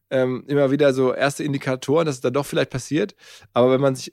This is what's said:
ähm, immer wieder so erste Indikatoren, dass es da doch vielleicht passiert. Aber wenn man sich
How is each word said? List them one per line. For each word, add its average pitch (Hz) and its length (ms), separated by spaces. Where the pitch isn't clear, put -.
ähm, 127 360
immer 143 240
wieder 143 220
so 127 220
erste 143 300
Indikatoren, 139 600
dass 147 120
es 123 40
da 131 80
doch 143 160
vielleicht 151 260
passiert. 160 460
Aber 123 180
wenn 131 80
man 135 160
sich - 160